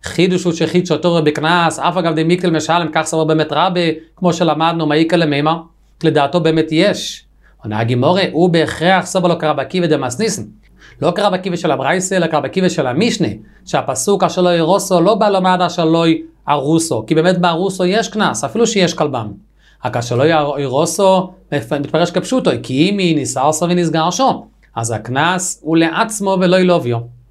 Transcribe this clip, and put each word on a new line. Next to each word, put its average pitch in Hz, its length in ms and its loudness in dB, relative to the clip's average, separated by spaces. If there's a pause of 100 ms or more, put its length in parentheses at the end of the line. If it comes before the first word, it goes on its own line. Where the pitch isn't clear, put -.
"חידוש 180 420 0
הוא 175 80 0
שחידשו 170 460 0
תורה 170 220 2
בקנס, 156 580 0
אף 160 180 -2
אגב 165 180 0
דמיקטל 175 360 0
משלם", 160 420 0
כך 160 100 0
סבור 160 220 0
באמת 156 260 2
רבה, 175 300 0 (360)
כמו 175 160 2
שלמדנו, 165 540 0
מאיכא 160 300 2
למימר, 156 400 2 (460)
לדעתו 147 380 2
באמת 160 300 2
יש. - 540 0 (380)
עונה 107 180 -4
הגימורה, 127 420 2 (100)
"הוא 175 180 2
בהכרח 170 560 2
סבור 175 220 0
לו 165 100 0
כרבא 147 240 -2
עקיבא 175 240 -2
דמסניסן". 139 560 -2 (600)
לא 156 80 2
כרבא 185 260 0
עקיבא 180 200 -4
של 165 140 -2
הברייתא, 147 440 -2
אלא 175 120 2
כרבא 147 200 -2
עקיבא 185 220 -2
של 139 180 -2
המשנה, 160 420 0 (380)
שהפסוק 147 560 -2
"אשר 175 200 0
לא 175 140 2
ירוסו" 180 440 2
לא 190 140 4
בא 208 140 0
לומר 185 380 2
"אשר 170 180 -2
לא 165 200 2 (440)
יארוסו", 143 580 0
כי 170 80 0
באמת 175 240 2
בארוסו 180 460 -2
יש 202 240 0
קנס, 170 360 -2
אפילו 226 220 0
שיש 190 280 0
כלבם. 131 320 -2 (580)
רק 123 120 -4
"אשר 120 200 -2
לא 127 80 2 (340)
יארוסו" 170 720 2 (220)
מפ-, 143 200 -4
מתפרש 160 380 0
כפשוטו, 170 400 0 (120)
"כי 135 280 0
אם 202 80 -2
היא 160 240 2
נסער 131 300 0
סו 175 160 -2
ונסגר 165 420 0
שו", 240 360 0 (300)
אז 117 140 -4
הקנס 135 720 -2
הוא 160 140 0
לעצמו 190 640 0
ולא 185 200 4
ילוביו. 151 380 0 (320)